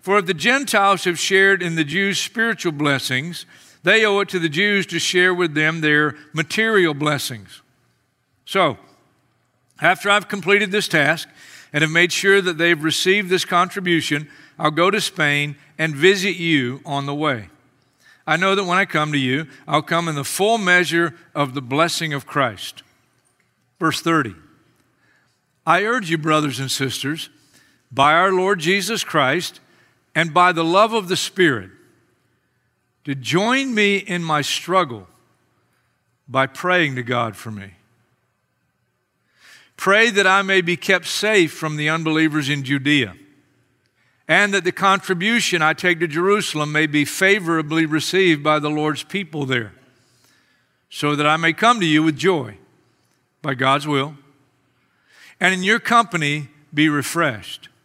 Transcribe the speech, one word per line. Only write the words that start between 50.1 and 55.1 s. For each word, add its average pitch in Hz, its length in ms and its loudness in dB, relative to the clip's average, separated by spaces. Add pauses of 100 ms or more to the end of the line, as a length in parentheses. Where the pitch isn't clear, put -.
so 147 260 -2
that 147 100 0
I 156 120 4
may 165 160 0
come 233 260 2
to 180 60 0
you 151 160 4
with 160 160 0
joy, 139 400 -2 (840)
by 143 140 -6
God's 135 320 -2
will, 147 300 -4 (1200)